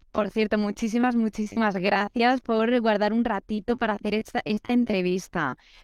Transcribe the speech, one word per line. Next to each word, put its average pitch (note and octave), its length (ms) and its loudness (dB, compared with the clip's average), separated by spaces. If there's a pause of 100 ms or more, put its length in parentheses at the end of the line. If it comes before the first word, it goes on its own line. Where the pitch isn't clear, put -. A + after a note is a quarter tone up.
(100)
por G3+ 200 -2
cierto, G#3+ 280 0
muchísimas, A3+ 560 0
muchísimas A3 600 0
gracias G#3 640 0
por A#3 400 2
guardar G#3 320 2
un A#3 120 2
ratito G#3+ 520 -4
para A3 180 -2
hacer G#3 200 -4
esta, A3 300 -4
esta - 280 -4
entrevista. F#3 840 0 (280)